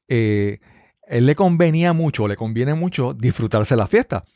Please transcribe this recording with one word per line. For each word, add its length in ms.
eh, 520
él 180
le 80
convenía 580
mucho, 360
le 80
conviene 380
mucho 400
disfrutarse 600
la 100
fiesta, 380